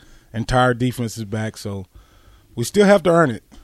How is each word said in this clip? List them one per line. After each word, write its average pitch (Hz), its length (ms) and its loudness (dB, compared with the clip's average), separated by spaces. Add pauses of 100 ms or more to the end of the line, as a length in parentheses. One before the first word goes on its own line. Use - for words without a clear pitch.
(320)
entire 123 440 0
defense 120 420 -6
is 113 80 -10
back, 110 320 -8
so 101 300 -12 (640)
we 120 100 -6
still 202 220 2
have 196 180 6
to 180 60 2
earn 165 220 4
it. 107 120 -10 (200)